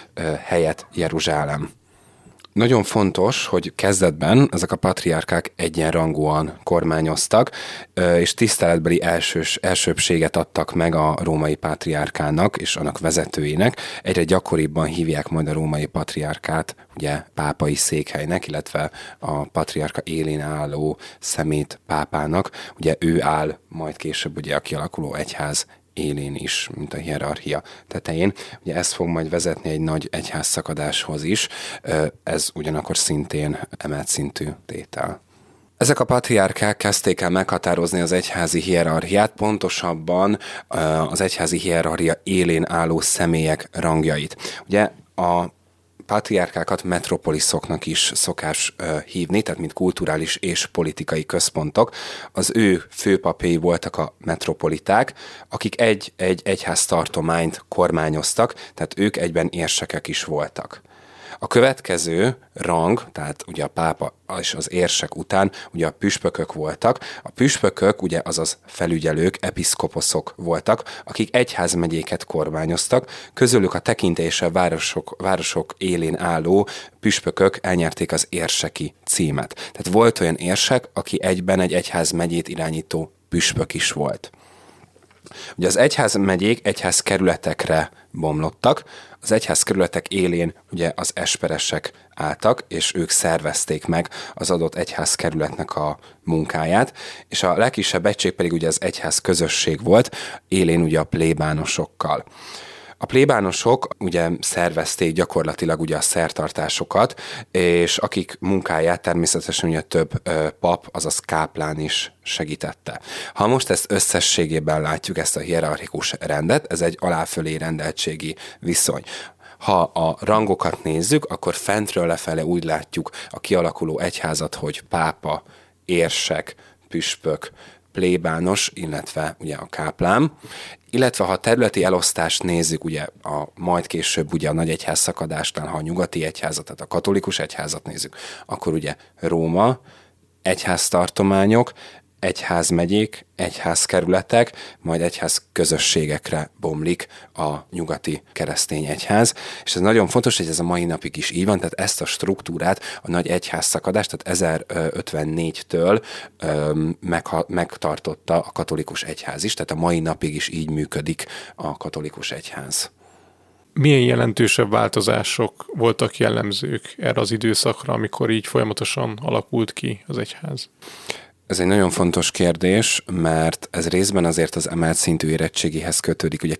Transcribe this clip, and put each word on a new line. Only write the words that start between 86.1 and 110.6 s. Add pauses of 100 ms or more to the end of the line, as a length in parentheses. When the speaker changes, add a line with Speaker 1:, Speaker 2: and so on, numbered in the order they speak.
Speaker 1:
egyházkerületekre (200)
bomlottak, (380)
az
egyházkerületek
élén (180)
ugye
az
esperesek (240)
álltak,
és
ők
szervezték
meg (240)
az
adott
egyházkerületnek
a (240)
munkáját, (340)
és
a
legkisebb
egység
pedig
ugye
az
egyház
közösség
volt, (320)
élén
ugye
a
plébánosokkal. (720)
A
plébánosok (120)
ugye (100)
szervezték
gyakorlatilag
ugye
a
szertartásokat, (320)
és
akik
munkáját
természetesen
ugye
több, (120)
ö, (120)
pap,